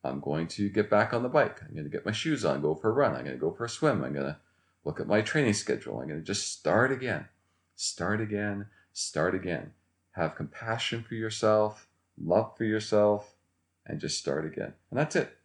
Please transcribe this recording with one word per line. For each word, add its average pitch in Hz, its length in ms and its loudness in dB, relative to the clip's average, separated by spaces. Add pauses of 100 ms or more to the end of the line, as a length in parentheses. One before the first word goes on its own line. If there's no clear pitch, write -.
I'm 67 160 -4
going 76 280 -2
to 101 200 -2
get 101 200 2
back 107 240 4
on 120 120 0
the 123 40 -2
bike. 139 340 2
I'm - 120 -16
gonna 76 140 -6
get - 180 -6
my 107 60 -2
shoes 151 320 -2
on, 82 180 2
go 76 140 2
for 110 140 0
a - 20 0
run. 117 240 2
I'm 64 80 -6
gonna 65 120 -6
go 76 140 0
for - 140 -6
a 117 40 -6
swim. 117 360 0
I'm 69 80 -4
gonna 73 260 -4 (460)
look - 160 -4
at 76 80 -6
my 107 120 4
training 117 340 2
schedule. - 460 -4
I'm 65 60 -8
gonna 78 140 -6
just 87 320 -4
start 113 400 4
again, 123 340 -4 (480)
start 101 460 -2
again, 104 460 -4 (260)
start 85 420 0
again." 92 380 -4 (400)
Have - 240 -2
compassion 113 680 -4
for 113 140 -8
yourself, 107 720 2 (280)
love 95 400 2
for - 60 -4
yourself, 107 720 2 (500)
and - 140 -6
just - 180 -4
start 73 300 -2
again. - 280 -8 (160)
And 120 100 -2
that's 156 160 0
it. - 280 0